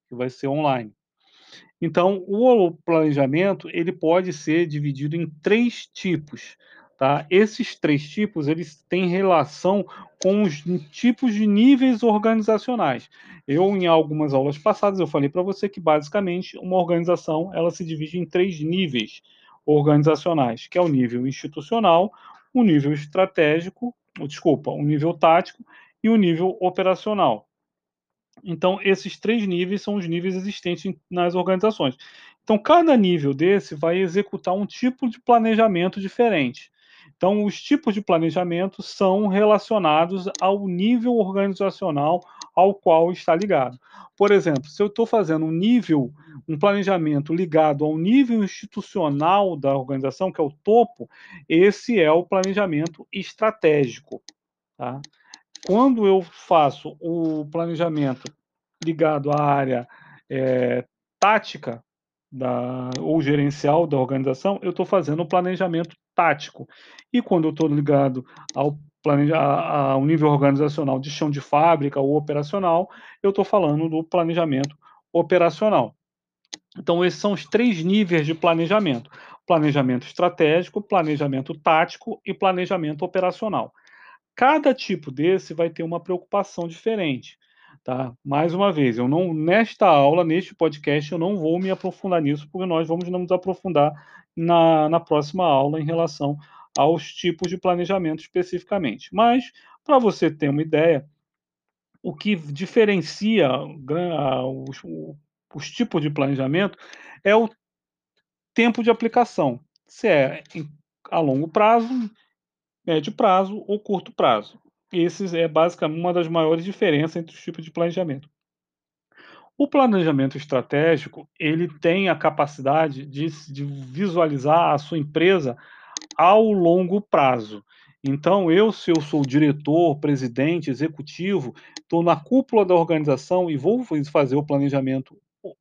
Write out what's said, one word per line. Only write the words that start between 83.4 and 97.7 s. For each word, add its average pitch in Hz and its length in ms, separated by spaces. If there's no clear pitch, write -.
Cada 294 360
tipo 160 380
desse 165 460
vai 170 120
ter 170 140
uma 165 180
preocupação 180 680
diferente, 165 720
tá? 127 300
Mais 151 300
uma 196 180
vez, 131 280
eu 123 80
não, 170 260
nesta 185 540
aula, 151 360
neste 170 300
podcast, 151 580
eu 180 60
não 190 200
vou 165 200
me 190 140
aprofundar 185 500
nisso, 147 300
porque 185 160
nós 165 200
vamos 170 220
nos 180 220
aprofundar 180 600
na, 165 540
na 165 100
próxima 156 440
aula 147 380
em 147 40
relação 156 520
aos 160 340
tipos 175 380
de 185 80
planejamento 175 600